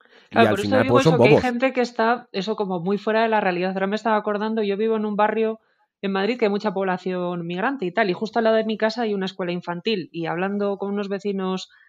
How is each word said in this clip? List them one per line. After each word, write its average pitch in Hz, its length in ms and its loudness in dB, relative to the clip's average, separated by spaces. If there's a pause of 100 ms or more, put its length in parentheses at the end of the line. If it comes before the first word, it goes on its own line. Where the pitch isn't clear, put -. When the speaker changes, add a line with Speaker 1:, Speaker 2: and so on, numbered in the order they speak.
(300)
Speaker 1:
Y - 60 -8
Speaker 2:
Claro, 226 120 6
Speaker 1:
al 214 60 2
Speaker 2:
por 196 80 0
eso 208 80 -2
Speaker 1:
final, - 140 4
Speaker 2:
digo - 100 2
Speaker 1:
pues, 262 100 6
son - 100 6
Speaker 2:
eso, 233 80 4
que - 60 10
hay - 80 8
Speaker 1:
bobos. - 60 6
Speaker 2:
gente 247 320 0
que 254 80 0
está, 233 500 0
eso, 196 240 -4
como 190 240 -2
muy 190 180 0
fuera 220 240 0
de 226 80 2
la 214 120 2
realidad. 185 320 0
Ahora 190 140 -2
me 202 80 -2
estaba 220 200 0
acordando, 214 480 -2
yo 196 140 -2
vivo 220 180 0
en 214 100 -2
un 208 100 -4
barrio 220 440 0 (420)
en 202 100 -4
Madrid 202 280 -2
que 220 60 2
hay 202 60 2
mucha 208 220 -2
población 180 720 -2
migrante 208 400 -4
y - 60 -4
tal, 220 180 2
y 180 40 0
justo 220 260 -4
al 226 60 2
lado 220 100 4
de 220 100 2
mi 220 120 -2
casa 220 260 -2
hay 214 100 -2
una 190 140 -2
escuela 185 240 -6
infantil, 175 600 -4
y 165 140 -8
hablando 196 520 -2
con 202 160 -6
unos 202 140 -2
vecinos 190 600 -4 (200)